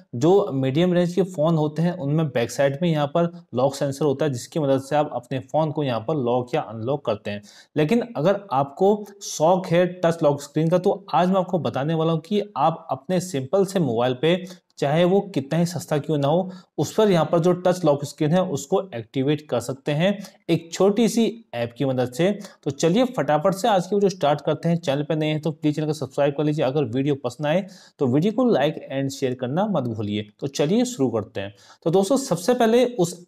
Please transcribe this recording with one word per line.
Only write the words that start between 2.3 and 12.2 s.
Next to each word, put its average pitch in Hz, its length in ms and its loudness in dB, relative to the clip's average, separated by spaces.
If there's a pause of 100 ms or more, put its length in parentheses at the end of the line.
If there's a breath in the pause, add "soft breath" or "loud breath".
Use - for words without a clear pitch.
साइड 139 300 0
में 175 80 2
यहाँ 147 200 0
पर 170 220 0 (240 loud breath)
लॉक 135 200 2
सेंसर 139 300 -2
होता 143 200 0
है, 147 60 0
जिसकी 127 280 -6
मदद 135 220 2
से 143 140 -4
आप 147 180 2
अपने 123 280 -8
फ़ोन 151 300 -2
को 151 120 -4
यहाँ 120 180 -2
पर 160 160 -4
लॉक 123 380 0
या 147 80 0
अनलॉक 113 420 -6
करते 107 260 -4
हैं। 101 100 -8 (340 loud breath)
लेकिन 156 280 2 (140)
अगर 190 220 2 (140)
आपको 143 400 2 (300)
शौक 175 440 2
है 175 180 4 (100)
टच 165 280 0
लॉक 143 180 2
स्क्रीन 160 280 -2
का, 180 100 4
तो 196 320 -2
आज 170 180 2
मैं 190 100 2
आपको 180 220 -2
बताने 135 340 -2
वाला 160 180 0
हूँ 160 80 -2